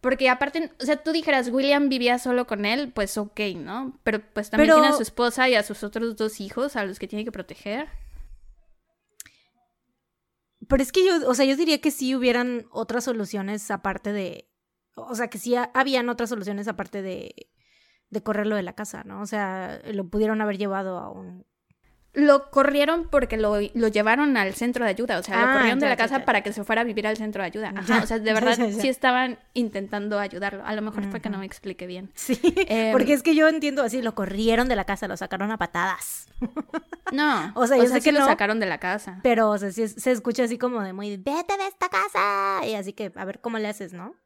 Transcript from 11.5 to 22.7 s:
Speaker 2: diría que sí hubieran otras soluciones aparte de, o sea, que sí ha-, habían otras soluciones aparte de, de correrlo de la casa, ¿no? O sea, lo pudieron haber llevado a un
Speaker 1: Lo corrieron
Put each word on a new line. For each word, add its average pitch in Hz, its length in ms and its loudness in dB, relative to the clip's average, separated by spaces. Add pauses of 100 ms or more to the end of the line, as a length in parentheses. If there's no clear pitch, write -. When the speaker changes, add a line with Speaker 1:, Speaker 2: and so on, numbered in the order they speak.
Speaker 2:
diría 311 240 2
que 302 100 2
sí 262 240 -2
hubieran 240 560 0
otras 226 320 -4
soluciones 208 680 -6
aparte 196 440 -4
de, 190 340 -6 (480)
o - 200 -12
sea, 226 120 -4
que 226 100 -12
sí 240 180 0
ha-, 240 180 0
habían 262 360 2
otras 240 200 -2
soluciones 208 380 -6
aparte 202 340 -8
de, - 480 -10 (600)
de 208 140 -6
correrlo 208 320 -2
de 196 80 -2
la 180 100 -8
casa, - 300 -12
¿no? 196 180 -12
O 208 40 -8
sea, 190 560 -6 (100)
lo 196 180 -6
pudieron 214 320 0
haber 208 160 -2
llevado 190 420 -4
a 202 100 -12
un 185 360 -18 (680)
Speaker 1:
Lo 277 360 6
corrieron 285 600 2